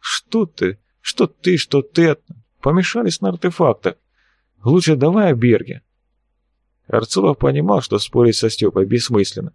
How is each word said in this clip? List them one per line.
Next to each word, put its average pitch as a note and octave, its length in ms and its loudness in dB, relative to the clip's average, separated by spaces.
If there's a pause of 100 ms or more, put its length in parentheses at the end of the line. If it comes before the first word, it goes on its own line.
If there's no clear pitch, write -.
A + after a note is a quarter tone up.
"Что - 460 -4
ты? G2 320 -6 (220)
Что - 260 -2
ты, - 300 -2
что C#3+ 260 0
ты? E3 340 0 (440)
Помешались F#3 600 -2
на G3 80 -2
артефактах. E3+ 640 -2 (720)
Лучше D#3+ 320 4
давай F3 340 2
о D3 40 2
Берге". A#2 480 0 (1040)
Арцулов C#3+ 500 -2
понимал, D3 440 0
что G#2 160 -4
спорить A#2+ 380 2
со A2+ 140 -2
Степой G2 340 0
бессмысленно. A2+ 720 -2